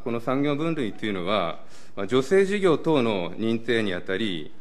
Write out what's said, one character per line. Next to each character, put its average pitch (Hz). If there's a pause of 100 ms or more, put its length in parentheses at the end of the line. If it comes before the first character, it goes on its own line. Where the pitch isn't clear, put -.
こ 120
の 117
産 135
業 143
分 165
類 110
と -
い 107
う 101
の 90
は、 92 (380)
ま 101
あ、 98
女 127
性 190
事 196
業 165
等 147
の 92
認 113
定 113
に 95
あ 90
た 95
り、 90